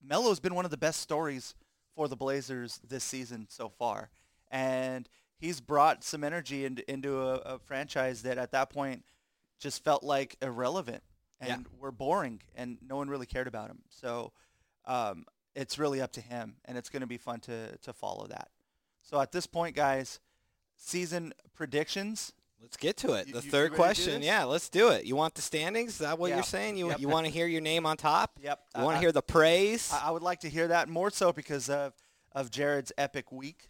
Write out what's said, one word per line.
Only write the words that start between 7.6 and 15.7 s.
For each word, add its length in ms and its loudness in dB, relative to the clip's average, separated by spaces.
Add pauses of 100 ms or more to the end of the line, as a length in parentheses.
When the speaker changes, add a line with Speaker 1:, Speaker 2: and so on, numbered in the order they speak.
Speaker 1:
that 140 -2
at 140 -4
that 180 2
point 340 -6 (560)
just 240 -8
felt, 200 2
like, 360 0
irrelevant 640 -2 (380)
and 100 -6
Speaker 2:
Yeah. 80 -2 (220)
Speaker 1:
were 120 -8
boring 520 -2 (120)
and 220 -8 (100)
no 80 -8
one 140 -6
really 160 -6
cared 220 -4
about 240 -10
him. 80 -20 (100)
So, 420 -8 (540)
um, 400 -4 (300)
it's 240 -8